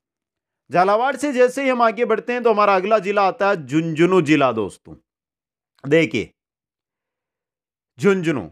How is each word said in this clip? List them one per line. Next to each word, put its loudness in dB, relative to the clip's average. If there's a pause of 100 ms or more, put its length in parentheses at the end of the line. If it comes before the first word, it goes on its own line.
(720)
झालावाड़ 0
से -4
जैसे 0
ही -2
हम 0
आगे 0
बढ़ते -6
हैं -6
तो 4
हमारा 2
अगला 2
जिला 0
आता 0
है -2
झुंझुनू 0
जिला 2
दोस्तों। -8 (880)
देखिए 0 (1700)
झुंझुनू, 0